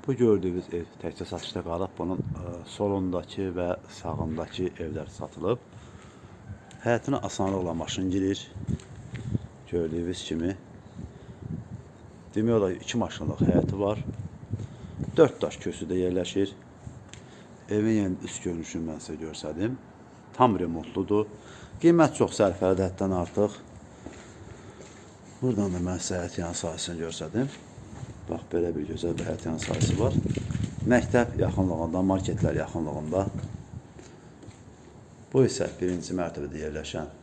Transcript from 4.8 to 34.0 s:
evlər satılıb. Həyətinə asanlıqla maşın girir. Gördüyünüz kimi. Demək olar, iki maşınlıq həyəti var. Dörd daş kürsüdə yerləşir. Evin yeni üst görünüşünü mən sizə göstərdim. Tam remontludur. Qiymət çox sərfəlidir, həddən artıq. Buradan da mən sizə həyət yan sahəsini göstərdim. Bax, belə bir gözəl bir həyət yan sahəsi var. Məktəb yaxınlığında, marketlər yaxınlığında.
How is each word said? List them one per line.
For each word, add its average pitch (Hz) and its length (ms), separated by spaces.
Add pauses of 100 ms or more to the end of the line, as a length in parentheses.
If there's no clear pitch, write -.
evlər 76 320
satılıb. 80 480 (1200)
Həyətinə 120 420
asanlıqla 95 480
maşın 90 400
girir. 98 300 (1300)
Gördüyünüz 85 560
kimi. 85 260 (1800)
Demək 113 240
olar, 92 180
iki - 240
maşınlıq - 480
həyəti - 320
var. 104 220 (1120)
Dörd 151 240
daş 78 240
kürsüdə 90 320
yerləşir. 92 560 (1160)
Evin 107 200
yeni 101 320
üst - 220
görünüşünü 82 420
mən 78 160
sizə 76 160
göstərdim. 80 540 (640)
Tam 123 240
remontludur. 90 680 (560)
Qiymət 165 380
çox - 180
sərfəlidir, 92 540
həddən 95 240
artıq. 101 400 (1800)
Buradan 101 340
da 90 80
mən 90 160
sizə 90 220
həyət 85 240
yan 85 100
sahəsini 82 480
göstərdim. 82 480 (800)
Bax, 82 240
belə 87 240
bir 76 160
gözəl 82 260
bir 82 140
həyət 82 160
yan 80 160
sahəsi 82 340
var. 113 160 (720)
Məktəb 120 560
yaxınlığında, 90 680
marketlər 80 500
yaxınlığında. 78 640 (2000)